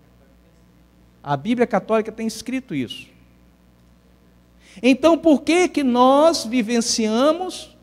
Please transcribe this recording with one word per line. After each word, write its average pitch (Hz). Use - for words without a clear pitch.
A 143
Bíblia 226
Católica 214
tem 226
escrito 240
isso. 127
Então, 269
por 320
que 349
que 285
nós 269
vivenciamos 240